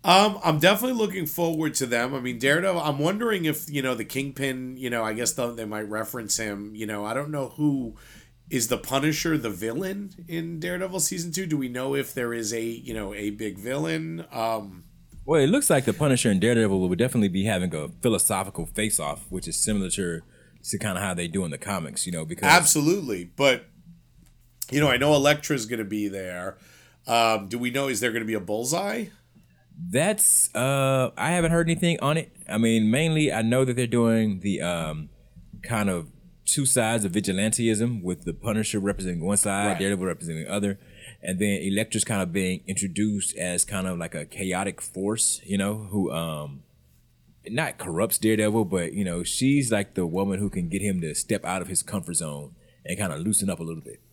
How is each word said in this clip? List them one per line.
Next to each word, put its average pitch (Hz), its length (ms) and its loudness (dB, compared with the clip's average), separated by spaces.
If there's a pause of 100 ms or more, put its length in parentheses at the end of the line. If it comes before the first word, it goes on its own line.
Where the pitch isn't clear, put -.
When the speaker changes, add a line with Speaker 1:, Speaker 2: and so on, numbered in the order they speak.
Speaker 1:
Um, 196 400 8
I'm 160 140 4
definitely 214 400 4
looking 190 280 -2
forward 160 500 0
to 139 100 2
them. 120 300 0
I 131 40 -2
mean, 120 200 -4
Daredevil, 170 420 2
I'm 147 160 -2
wondering 196 480 0
if, 151 240 -2
you 143 120 -2
know, 131 120 0
the 110 120 -4
Kingpin, 131 720 -4
you 127 120 -4
know, 117 140 0
I 110 100 -2
guess 113 200 -2
the, 120 180 -2
they 117 140 -8
might 107 240 -6
reference 110 480 -4
him. 104 360 -6
You 107 120 -8
know, 104 200 -4
I 110 80 -4
don't 147 160 -4
know 139 200 -4
who, 139 460 0 (540)
is 120 200 0
the 120 80 2
Punisher 151 600 0
the 113 120 -2
villain 185 600 -6 (180)
in 165 320 -6
Daredevil 180 400 -4
season 170 320 -4
two? 185 120 -4
Do 156 120 -2
we 131 100 -2
know 127 260 -2
if 139 200 -2
there 120 200 -2
is 113 200 -4
a, 113 100 -4
you 113 300 -6
know, 104 200 -6
a 104 180 -4
big 104 280 -6
villain? 127 720 -4
Um, 107 540 -4 (400)
Speaker 2:
Well, 151 160 4
it 139 60 6
looks 269 220 4
like 139 140 6
the 107 100 2
Punisher 127 380 4
and 95 80 4
Daredevil 107 400 4
will 90 160 2
definitely 113 320 4
be 95 160 0
having 92 320 0
a 73 140 -4 (120)
philosophical 98 640 0
face-off, 82 640 -2
which 90 180 -6
is 80 100 -4
similar 98 340 0
to, 95 300 -4 (420)
to - 160 -6
kinda 92 200 -2
how 95 140 -2
they 87 140 -4
do 92 180 -2
in 76 60 -6
the 69 60 -8
comics, 87 500 -6
you 90 40 -6
know, 80 140 -4
because 87 240 0
Speaker 1:
Absolutely. 151 760 4
But, 135 420 2 (1040)
you 139 80 2
know, 143 100 6
I 123 80 6
know 143 160 6
Elektra's 143 540 2
gonna 113 160 -4
be 104 240 -2
there. 92 500 -8 (480)
Um, 113 420 4
do 120 120 -4
we 123 100 -2
know, 139 180 0
is 117 120 -2
there 117 120 0
gonna 113 140 -2
be 110 80 -2
a 107 60 0
Bullseye? 160 680 -2 (720)
Speaker 2:
That's, 175 800 2
uh, 135 600 2
I 139 160 0
haven't 170 200 4
heard 170 180 4
anything 165 320 2
on 151 160 2
it. - 180 -6 (140)
I 107 80 -2
mean, 113 320 6
mainly 156 420 4
I 113 120 0
know 123 200 4
that 127 120 0
they're 123 120 0
doing 113 520 4
the, 98 220 -2
um, 78 480 -4 (520)
kind 104 280 0
of 85 180 -2 (360)
two 143 220 0
sides 113 400 2
of 90 60 -2
vigilanteism, 107 880 0
with 90 240 -4
the 87 80 -4
Punisher 107 460 -2
representing 92 440 -2
one 101 140 2
side, 101 300 2
Speaker 1:
Right. 92 120 0
Speaker 2:
Daredevil 98 280 0
representing 82 380 -6
the - 60 -10
other. 101 280 -2 (420)
And 92 180 -4
then 101 220 2
Elektra's 104 420 -2
kind 101 200 0
of 85 100 -4
being 92 320 0
introduced 98 720 -2
as 90 260 -2
kind 95 220 -4
of 90 140 -4
like 82 160 -8
a 78 100 -6
chaotic 92 560 -4
force, - 640 -2
you 98 140 -2
know, 104 320 -2
who, 95 200 0
um, 76 520 -6 (840)
not 123 300 -4
corrupts 90 400 0
Daredevil, 107 480 4
but, 87 280 -2
you 98 120 0
know, 87 180 -2
she's 135 480 2
like 101 220 0
the 90 120 0
woman 95 340 0
who 101 100 0
can 87 200 -2
get 92 120 -2
him 95 200 0
to 78 120 -4
step - 320 -2
out 92 160 -2
of 80 60 -8
his 90 160 -2
comfort 87 320 -6
zone 73 400 -6 (280)
and 92 140 -6
kinda 92 200 -4
loosen 98 320 0
up 85 100 -4
a 85 40 -8
little 80 180 -8
bit. 60 180 -18 (140)